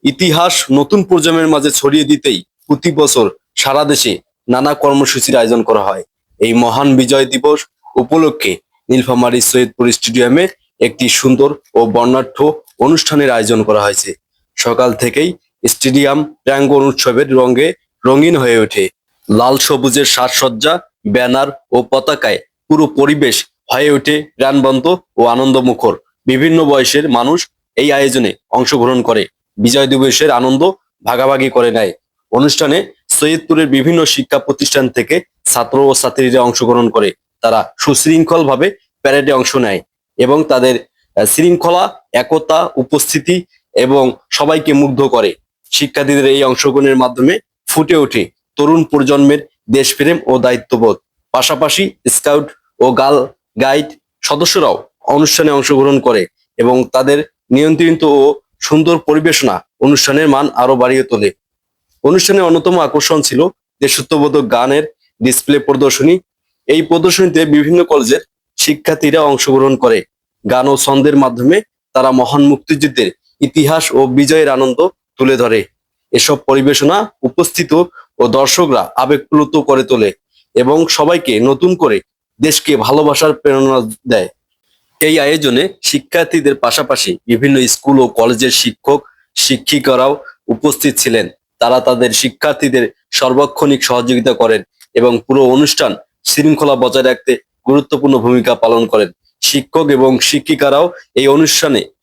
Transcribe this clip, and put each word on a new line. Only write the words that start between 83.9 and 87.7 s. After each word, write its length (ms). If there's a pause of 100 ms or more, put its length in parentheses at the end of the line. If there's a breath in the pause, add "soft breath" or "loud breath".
দেয়। 220 (720)
এই 180
আয়োজনে 440 (200)
শিক্ষার্থীদের 720
পাশাপাশি 560 (160)
বিভিন্ন 300 (100)
স্কুল 340